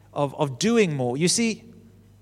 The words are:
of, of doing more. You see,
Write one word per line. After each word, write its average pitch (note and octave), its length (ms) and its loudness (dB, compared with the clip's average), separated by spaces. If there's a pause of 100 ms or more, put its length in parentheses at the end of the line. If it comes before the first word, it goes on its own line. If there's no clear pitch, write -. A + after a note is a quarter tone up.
(140)
of, C#3+ 220 -2
of C#3 240 -2
doing G#3 360 2
more. B2+ 220 -2
You E3 100 2
see, A3+ 380 -2 (560)